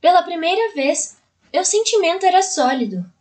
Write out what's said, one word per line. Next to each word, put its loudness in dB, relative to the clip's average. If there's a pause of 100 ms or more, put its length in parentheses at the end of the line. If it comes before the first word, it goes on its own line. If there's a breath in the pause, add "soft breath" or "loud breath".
Pela 4
primeira -4
vez, -4 (360)
meu 0
sentimento 0
era 4
sólido. -2 (160)